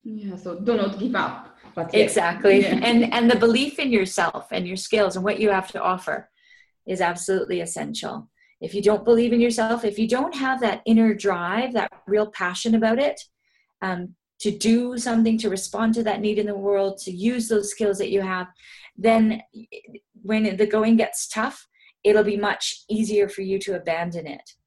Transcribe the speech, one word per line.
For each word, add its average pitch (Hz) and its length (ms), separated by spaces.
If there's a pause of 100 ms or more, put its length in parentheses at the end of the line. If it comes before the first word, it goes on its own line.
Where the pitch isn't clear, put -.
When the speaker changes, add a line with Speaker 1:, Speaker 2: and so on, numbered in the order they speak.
Speaker 1:
Yeah, 208 320
so 175 240
do 220 180
not 196 220
give 226 160
up. - 420 (160)
But 165 200
yes. 214 180
Speaker 2:
Exactly. 196 500
Speaker 1:
Yeah. - 220
Speaker 2:
And, 233 280
and 233 180
the 233 100
belief 240 400
in 277 120
yourself 190 600
and 185 160
your 185 100
skills 190 380
and 185 100
what 208 140
you 214 100
have 190 220
to - 100
offer 180 480 (580)
is 185 140
absolutely 175 600
essential. - 680 (320)
If 160 140
you 202 80
don't 208 200
believe 233 300
in 240 80
yourself, 226 420
if 208 140
you 220 100
don't 294 280
have 262 260
that 208 240
inner 226 280
drive, 202 600
that - 180 (160)
real 208 240
passion 185 440
about 226 240
it, 294 200 (640)
um, 180 340 (240)
to 208 120
do 247 460
something, 226 420
to 220 100
respond 220 460
to 233 80
that 214 180
need 208 160
in 208 80
the 208 100
world, 196 440
to - 120
use 226 360
those 208 240
skills 202 260
that 202 140
you 196 100
have, 185 260 (480)
then 220 460 (800)
when 214 340
the 208 120
going 220 300
gets - 300
tough, 233 400 (360)
it'll 208 200
be 208 140
much - 520
easier 208 380
for 196 140
you 190 180
to 196 160
abandon 170 520
it. - 240 (160)